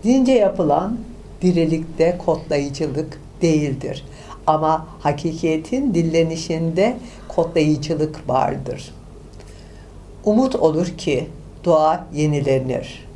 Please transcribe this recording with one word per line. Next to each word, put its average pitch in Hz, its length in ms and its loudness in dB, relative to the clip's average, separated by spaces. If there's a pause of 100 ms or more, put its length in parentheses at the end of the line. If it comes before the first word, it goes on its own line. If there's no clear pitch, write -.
Dince 262 280 4
yapılan 196 640 2 (440)
dirilikte 165 840 2
kodlayıcılık 147 920 -2 (220)
değildir. 143 640 0 (420)
Ama 156 400 2 (140)
hakikiyetin 160 960 0
dillenişinde 165 1000 2 (320)
kodlayıcılık 151 1000 0
vardır. - 680 -2 (1300)
Umut 254 320 4
olur 160 300 4
ki 147 400 -2 (380)
doğa 160 500 4
yenilenir. 139 1000 0